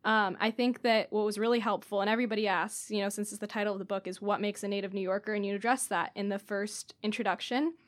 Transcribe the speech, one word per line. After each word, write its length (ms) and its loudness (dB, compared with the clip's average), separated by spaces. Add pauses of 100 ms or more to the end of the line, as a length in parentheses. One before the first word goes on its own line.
Um, 340 2
I 120 2
think 320 0
that 280 4
what 140 2
was 120 -2
really 220 4
helpful, 400 0
and 100 2
everybody 380 2
asks, 420 -2
you 120 0
know, 80 0
since 240 -6
it's 80 -10
the 60 -6
title 260 0
of 60 -6
the 60 -8
book, 220 -4
is 140 -8
what 180 2
makes 240 -2
a 40 -2
native 260 -2
New 80 -2
Yorker? 320 -2
And 120 0
you 100 0
address 320 0
that 280 0
in 140 -2
the 100 0
first 540 -6 (100)
introduction. 680 0 (140)